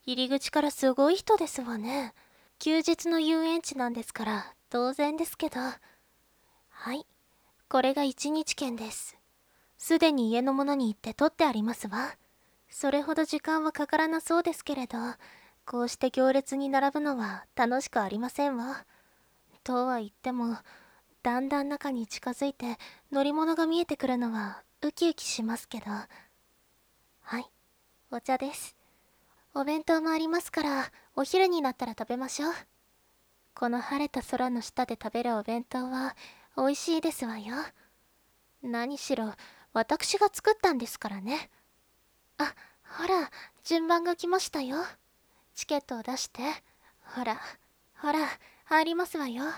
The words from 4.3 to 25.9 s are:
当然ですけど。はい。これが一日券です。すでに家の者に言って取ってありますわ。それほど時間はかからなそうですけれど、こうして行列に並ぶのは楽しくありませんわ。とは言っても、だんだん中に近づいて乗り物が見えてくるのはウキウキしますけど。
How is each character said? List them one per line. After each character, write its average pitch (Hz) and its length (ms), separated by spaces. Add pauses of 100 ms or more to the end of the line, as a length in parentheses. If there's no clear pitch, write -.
当 247 240
然 294 240
で 330 80
す - 120
け 311 120
ど。 254 100 (1080)
は - 240
い。 294 120 (640)
こ 262 140
れ 262 120
が 285 100
一 277 280
日 311 240
券 247 200
で 220 160
す。 - 260 (600)
す 320 220
で 320 120
に 240 180
家 233 120
の 269 120
者 277 220
に 262 100
言 214 80
っ - 40
て 220 160
取 302 160
っ - 40
て 330 120
あ 262 60
り 220 100
ま 226 120
す - 140
わ。 233 300 (520)
そ - 220
れ 285 100
ほ 302 140
ど 311 100
時 302 160
間 311 220
は 311 80
か 294 160
か 302 100
ら 320 100
な 320 140
そ 330 160
う 349 60
で 330 100
す - 100
け 285 120
れ 254 120
ど、 240 100 (680)
こ 240 160
う 240 60
し - 80
て 254 140
行 262 240
列 269 220
に 277 140
並 277 220
ぶ 302 80
の 285 180
は 202 280 (100)
楽 247 260
し - 80
く 226 120
あ 196 60
り 202 100
ま 247 120
せ 285 180
ん 262 100
わ。 254 280 (800)
と 247 220
は 254 140
言 208 80
っ - 20
て - 220
も、 233 260 (640)
だ 247 180
ん 269 100
だ 285 120
ん 285 80
中 285 220
に 233 160
近 - 240
づ 277 140
い 277 80
て 240 240 (340)
乗 277 120
り 285 100
物 320 220
が 330 120
見 330 120
え 339 60
て 294 120
く 262 100
る 254 100
の 233 140
は 208 320 (180)
ウ 294 100
キ 339 180
ウ 311 40
キ - 120
し - 180
ま 226 140
す - 100
け 226 120
ど。 - 60 (1400)